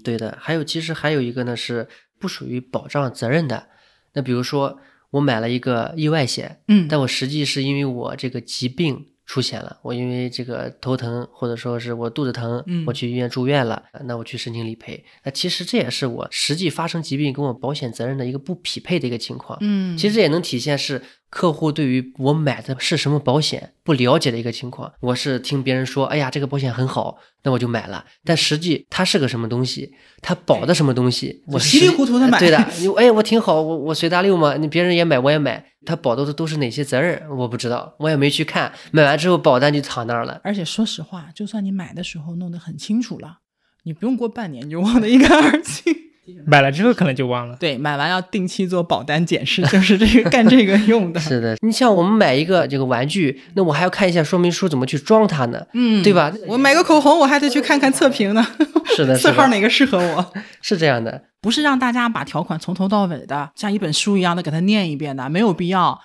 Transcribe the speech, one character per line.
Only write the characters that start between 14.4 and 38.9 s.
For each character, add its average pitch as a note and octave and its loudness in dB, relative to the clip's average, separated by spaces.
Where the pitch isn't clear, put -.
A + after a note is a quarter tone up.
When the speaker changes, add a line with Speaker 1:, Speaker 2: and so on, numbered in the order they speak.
Speaker 1:
请 A2+ -8
理 A2+ -10
赔。 - -18
那 C#3 -10
其 F3 -6
实 F3 -6
这 A#3 -2
也 C3+ -2
是 - -4
我 A#2+ -8
实 - -4
际 F3 -2
发 E3 -4
生 E3+ -6
疾 C#3 -6
病 C#3+ -2
跟 C3+ -6
我 C#3 -2
保 C3+ -6
险 C#3+ -6
责 A2+ -8
任 C3+ -4
的 B2 -6
一 B2 -6
个 C3+ -6
不 F3 -8
匹 - -10
配 F3 -4
的 C3+ -4
一 B2 -6
个 A#2+ -6
情 B2 -10
况。 - -14
Speaker 2:
嗯。 F#3+ -2
Speaker 1:
其 D#3+ 0
实 G#3 0
这 A3+ 2
也 F3+ 4
能 D#3 0
体 - -6
现 C#3+ -2
是 C3+ -6
客 - 0
户 D3+ -2
对 D3 -2
于 B2+ -2
我 C3+ 2
买 C#3+ -2
的 A#2+ -8
是 - -2
什 C#3+ -2
么 D3 2
保 C#3 0
险 - -6
不 E3+ 0
了 B2+ 4
解 D#3 -2
的 A#2 -4
一 A#2 -6
个 A#2 -6
情 B2 -14
况。 - -16
我 B2 -2
是 B2+ -4
听 C3+ -4
别 B2+ -2
人 C3 -2
说 C3 -2
，“哎 D3 -4
呀， C#3 -2
这 D3+ -6
个 C#3 -4
保 C3 -6
险 C3+ -2
很 B2+ -2
好”， - -6
那 C#3 -2
我 B2+ 2
就 A#2+ -2
买 A2 -4
了。 F#2+ -12
但 E3 0
实 D3+ 0
际 E3 -4
它 - -2
是 F#3 2
个 C#3 0
什 A#2+ -4
么 A#2 -4
东 A#2+ -2
西， - -10
它 F3+ -4
保 A#2 2
的 C#3+ 2
什 D#3+ 2
么 C3 2
东 B2 2
西， - -6
Speaker 2:
对。 C#3+ -4
Speaker 1:
我 C3+ 0
实-， D3+ 4
Speaker 2:
就 F4+ 8
稀 F4+ 6
里 E4+ 2
糊 C#4 2
涂 A#3+ 2
地 B3+ 4
买。 A#3+ 4
Speaker 1:
对 F3 6
的。 E3 6
你 F3+ 0
，“哎， A#3+ 8
我 G#3+ 4
挺 G#3+ 2
好， D#3+ 2
我， D#3+ -2
我 D3+ -4
随 E3 -2
大 F3+ 2
溜 G3 4
嘛， D3 2
你 D#3 -2
别 E3 0
人 F3+ 2
也 E3+ 4
买， D3+ 2
我 B2+ 2
也 D3+ 4
买。” C#3 -2
它 E3 -4
保 C3 0
的 C#3+ -2
都 D#3+ -4
是 D#3 -6
哪 C3+ -2
些 C3 -4
责 C3 -2
任， D#3+ -2
我 B2+ -2
不 A#2 -6
知 A#2 -6
道， A#2+ -6
我 D3+ -2
也 D#3 2
没 C#3+ 2
去 D3+ -2
看。 D3+ -4